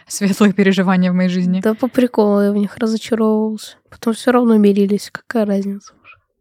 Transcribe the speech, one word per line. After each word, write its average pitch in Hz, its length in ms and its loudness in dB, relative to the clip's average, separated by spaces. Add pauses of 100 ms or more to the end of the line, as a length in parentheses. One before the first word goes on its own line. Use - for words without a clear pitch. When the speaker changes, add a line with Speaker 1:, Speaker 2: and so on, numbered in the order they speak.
Speaker 1:
светлые 202 440 0
переживания 185 600 2
в - 40 -2
моей 180 140 0
жизни? 180 320 -2
Speaker 2:
Да 220 120 0
по 240 140 -4
приколу 214 540 0
я 202 100 0
в 208 40 -2
них 202 220 -4
разочаровывался. 220 1000 -4 (140)
Потом - 240 -6
все - 180 -2
равно 240 260 4
мирились. 202 540 2
Какая - 340 -4
разница 196 560 -6
уже? - 140 -20 (240)